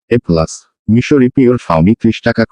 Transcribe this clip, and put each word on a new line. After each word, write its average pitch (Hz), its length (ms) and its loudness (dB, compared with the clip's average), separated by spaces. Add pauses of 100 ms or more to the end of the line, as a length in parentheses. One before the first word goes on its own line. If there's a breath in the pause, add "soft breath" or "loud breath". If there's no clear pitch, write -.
(100)
এ 117 60 2 (100)
প্লাস, 80 260 -2 (360)
মিশরি 123 460 2
পিওর 123 220 2 (100)
ফাউমি 82 340 2
ত্রিশ 110 260 -2
টাকা, 113 260 -2